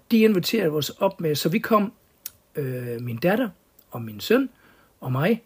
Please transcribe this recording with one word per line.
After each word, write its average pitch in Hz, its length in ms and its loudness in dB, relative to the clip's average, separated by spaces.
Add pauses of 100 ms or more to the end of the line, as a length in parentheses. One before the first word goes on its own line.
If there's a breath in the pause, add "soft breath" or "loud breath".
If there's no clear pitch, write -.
(100)
de 233 80 6
inviterede 208 520 4
os 151 200 -2
op 196 300 -2
med, 156 140 0
så 156 140 0
vi 185 100 0
kom, 214 340 2 (640)
øh, 123 440 -6
min 120 160 -8
datter 208 320 0 (420)
og 120 120 -10
min 107 180 -12
søn 139 300 2 (500 soft breath)
og 131 120 -4
mig 180 340 0